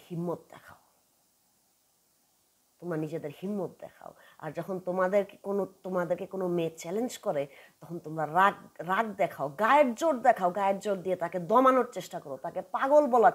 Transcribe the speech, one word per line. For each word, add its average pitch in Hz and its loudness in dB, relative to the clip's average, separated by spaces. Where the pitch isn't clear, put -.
হিম্মত 170 -6
দেখাও, - -20
তোমরা 170 -6
নিজেদের 151 -6
হিম্মত 185 -6
দেখাও। - -20
আর 156 -12
যখন 175 -8
তোমাদেরকে 185 0
কোনো, 196 -4
তোমাদেরকে 180 -4
কোনো 190 -6
মেয়ে 170 -2
চ্যালেঞ্জ 214 -6
করে, 147 -4
তখন 160 -12
তোমরা 156 -6
রাগ, 190 4
রাগ 190 -4
দেখাও, 151 -2
গায়ের 233 2
জোর 311 0
দেখাও, 208 4
গায়ের 196 0
জোর 196 -2
দিয়ে 180 -4
তাকে 175 -6
দমানোর 240 4
চেষ্টা 180 -10
করো, 139 -12
তাকে 170 -8
পাগল 269 4
বলার 233 8